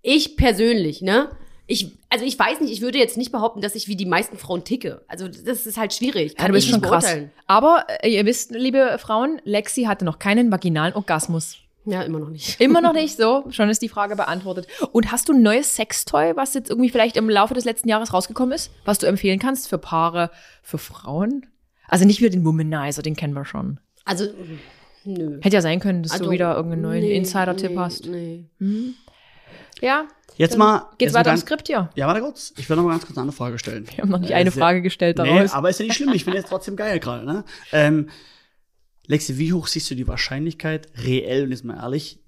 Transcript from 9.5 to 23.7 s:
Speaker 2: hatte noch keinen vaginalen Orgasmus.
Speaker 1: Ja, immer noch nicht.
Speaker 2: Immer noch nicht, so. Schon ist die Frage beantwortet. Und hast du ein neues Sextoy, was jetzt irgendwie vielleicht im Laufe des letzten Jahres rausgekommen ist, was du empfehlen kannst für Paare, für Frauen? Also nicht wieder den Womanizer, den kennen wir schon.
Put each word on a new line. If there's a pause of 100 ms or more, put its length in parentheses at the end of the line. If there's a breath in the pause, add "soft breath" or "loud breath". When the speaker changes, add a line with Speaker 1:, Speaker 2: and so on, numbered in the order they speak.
Speaker 2:
hatte
noch
keinen
vaginalen
Orgasmus. (280)
Speaker 1:
Ja,
immer
noch
nicht.
Speaker 2:
Immer
noch
nicht,
so.
Schon
ist
die
Frage
beantwortet. (260 loud breath)
Und
hast
du
ein
neues
Sextoy,
was
jetzt
irgendwie
vielleicht
im
Laufe
des
letzten
Jahres
rausgekommen
ist, (140)
was
du
empfehlen
kannst
für
Paare, (320 soft breath)
für
Frauen? (420)
Also
nicht
wieder
den
Womanizer,
den
kennen
wir
schon. (260)